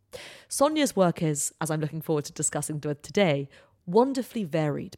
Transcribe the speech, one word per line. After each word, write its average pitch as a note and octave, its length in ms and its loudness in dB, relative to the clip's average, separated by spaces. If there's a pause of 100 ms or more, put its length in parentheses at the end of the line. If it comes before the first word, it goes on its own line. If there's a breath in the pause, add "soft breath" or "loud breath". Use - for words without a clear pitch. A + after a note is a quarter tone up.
(460 loud breath)
Sonia's D4 480 2
work F3+ 280 4
is, D3+ 380 -2
as E3 120 -2
I'm D#3 80 -2
looking D#3 220 -4
forward D3+ 240 -2
to - 60 -12
discussing D3+ 520 -4
with D3 180 -4
today, C#3+ 460 2 (360 soft breath)
wonderfully A#3 600 2
varied D3 540 -2